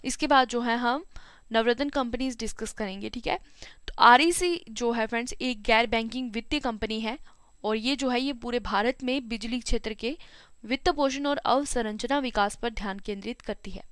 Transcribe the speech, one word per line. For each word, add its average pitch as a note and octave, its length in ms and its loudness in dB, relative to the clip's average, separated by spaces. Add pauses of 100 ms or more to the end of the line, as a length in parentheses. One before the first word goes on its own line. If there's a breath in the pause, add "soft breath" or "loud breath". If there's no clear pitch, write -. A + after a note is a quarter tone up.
इसके C4+ 220 -2
बाद C4 200 6
जो A#3+ 140 -2
है A#3+ 160 2
हम B3 280 0 (460 loud breath)
नवरत्न A3+ 380 2
कंपनीज B3 500 -2
डिस्कस A3 340 -6
करेंगे, G3+ 360 -6
ठीक A#3 180 -8
है। F4+ 100 0 (500 loud breath)
तो - 120 -12
आरईसी E4 720 8
जो A#3 200 0
है A3+ 160 0
फ्रेंड्स, A#3 260 -4
एक A#3+ 300 -4
गैर A3+ 240 4
बैंकिंग A3+ 440 -2
वित्तीय A#3 280 -4
कंपनी A3 400 -4
है A3 180 -6 (460 soft breath)
और G#3+ 120 0
ये A#3+ 200 0
जो C4 140 -2
है, B3 120 2
ये C#4 140 -2
पूरे A#3+ 260 -4
भारत G#3+ 420 0
में B3+ 260 -2
बिजली A#3 300 -4
क्षेत्र A3 360 -2
के B3 200 -4 (480 loud breath)
वित्त C4 280 0
पोषण C#4+ 340 0
और C#4+ 120 2
अवसंरचना B3 840 0
विकास G#3+ 360 0
पर A#3 160 -4
ध्यान G3+ 280 -6
केंद्रित - 420 -8
करती G3 300 -8
है। - 200 -10